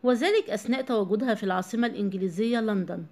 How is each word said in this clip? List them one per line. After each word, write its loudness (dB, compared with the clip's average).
وذلك 2
أثناء 0
تواجدها 0
في -4
العاصمة 0
الإنجليزية 0
لندن. -2